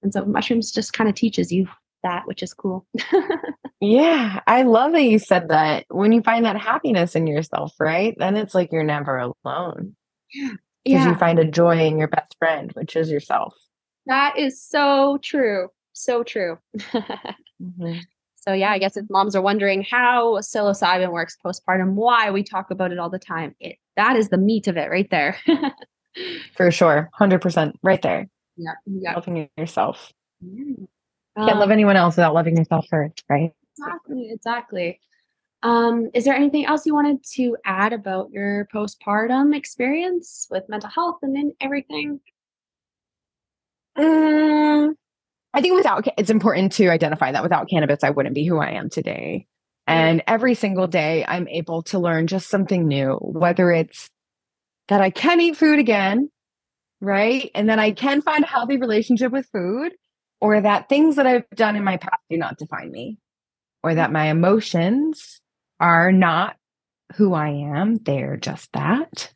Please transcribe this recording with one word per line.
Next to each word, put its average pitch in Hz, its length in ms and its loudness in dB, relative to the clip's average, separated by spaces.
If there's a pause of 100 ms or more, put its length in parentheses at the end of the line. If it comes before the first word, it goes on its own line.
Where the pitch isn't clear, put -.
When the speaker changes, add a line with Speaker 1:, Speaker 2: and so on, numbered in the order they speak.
Speaker 1:
And 196 100 -2
so 190 120 -4
mushrooms 220 460 -2
just - 220 -6
kinda 214 200 0
teaches 180 380 -2
you 185 160 0 (360)
that, 180 240 -6
which - 160 -10
is 180 100 -12
cool. 185 320 -10 (260)
<laughs> 370 140 2 (580)
Speaker 2:
Yeah, 240 600 2
I 240 160 4
love 247 300 4
that 330 100 4
you 226 160 6
said 180 320 2
that. 156 400 2
When 202 220 2
you 233 100 6
find 233 240 0
that 202 100 0
happiness 214 600 -2
in 165 100 0
yourself, 156 540 -4
right? 170 400 0
Then 190 180 0
it's 208 160 -6
like 180 180 0
you're 160 120 -2
never 143 340 -2
alone. 147 800 -8 (400)
Speaker 1:
Yeah. 277 140 -8
Speaker 2:
'Cause 202 80 -14 (280)
you 175 280 4
Speaker 1:
Yeah. 170 40 -2
Speaker 2:
find 170 220 4
a 160 60 4
joy 165 380 2
in 156 140 0
your 156 100 0
best - 300 -6
friend, 160 360 -2
which - 220 -10
is 160 140 -2
yourself. - 460 -4 (500)
Speaker 1:
That 277 320 0
is 277 240 -4
so 277 600 2
true. 208 460 -2 (240)
So 240 300 -2
true. 180 360 -6 (180)
<laughs> - 160 -14 (680)
Speaker 2:
Mm-hmm. 175 400 -10 (360)
Speaker 1:
So - 180 -6
yeah, 190 180 0
I 202 60 0
guess 190 200 -2
if 208 120 -10
moms 196 260 0
are 185 60 2
wondering 196 420 0
how 240 580 2
psilocybin 196 680 0
works 170 320 -6
postpartum, 185 500 -2
why 220 360 2
we 196 140 -2
talk 190 260 -8
about 185 220 -4
it 180 80 -8
all 170 100 -6
the 185 100 -10
time, 165 400 -10
it, - 180 -18 (200)
that 226 180 2
is 220 140 2
the 185 80 0
meat 208 300 2
of 175 100 -2
it 151 140 -4
right 190 180 0
there. 156 280 0 (100)
<laughs> - 1080 -6
Speaker 2:
For 180 160 4
sure. 160 440 2
Hundred 190 260 4
percent 160 400 -2
right 190 220 2
there. 196 240 -2 (300)
Speaker 1:
Yeah. 160 160 -10 (120)
Yeah. 185 300 -8
Speaker 2:
Loving 170 420 -6
yourself. - 540 -6 (280)
Speaker 1:
Yeah. 233 360 -14 (600)
Speaker 2:
Can't 214 220 4
love 202 100 4
Speaker 1:
Um, - 20 6
Speaker 2:
anyone 208 240 6
else 175 200 4
without 165 200 4
loving 165 220 2
yourself 165 300 0
first, 156 420 -4
right? 156 220 0 (260)
Speaker 1:
Exactly. 285 540 -10
Exactly. 214 680 -8 (640)
Um, 233 500 2
is 240 120 0
there 277 100 4
anything 285 300 2
else 302 200 -2
you 311 80 0
wanted 294 300 2 (120)
to 247 280 0
add 202 300 0
about 196 380 -6
your 202 420 -4
postpartum 226 840 0
experience 320 960 -4
with 190 160 -6
mental 214 220 -10
health 330 320 -4
and 269 140 -4
then 294 260 -4
everything? 285 580 -6 (1800)
Speaker 2:
Mm, 302 1000 4 (580)
I 277 80 2
think 359 140 4
without 240 280 2
ca-, 262 140 -2
it's 202 120 -2
important 196 440 2
to 185 160 4
identify 156 420 0
that 135 120 -2
without 165 260 0
cannabis, 151 340 0
I 143 60 2
wouldn't 143 260 -2
be 147 100 -2
who 170 140 0
I - 120 -2
am - 180 -8
today. - 580 -8 (400)
Speaker 1:
Right. 160 80 2
Speaker 2:
And 165 320 2
every 226 280 0
single 185 320 -2
day, 165 400 -2
I'm 180 200 -4
able 165 360 -6
to 196 160 -4
learn 165 280 0
just 185 220 -4
something 185 380 0
new, 139 280 0
whether 175 560 0
it's - 380 -2 (800)
that 202 140 2
I 190 80 4
can 339 320 2
eat 339 160 0
food 302 220 4
again, 220 500 0 (720)
right? 208 560 0
And 208 140 0
that 220 100 2
I 214 120 2
can 277 300 0
find 302 220 0
a - 40 0
healthy 262 300 -2
relationship 233 540 0
with 269 200 -4
food, 226 420 -4 (460)
or 214 220 4
that 202 280 0
things 294 280 4
that 269 100 4
I've 247 280 2
done 214 200 0
in 208 80 -4
my 190 140 0
past - 320 -6
do 165 80 -4
not 143 200 -6
define 85 340 -12
me, 185 260 -14 (680)
or 165 120 0
that 160 160 0
my 156 180 0
emotions 196 1120 0 (380)
are 170 320 6
not 185 440 2 (600)
who 196 180 2
I 151 160 -2
am. 147 480 -2
They're 139 400 -4
just - 360 -10
that. 214 640 -4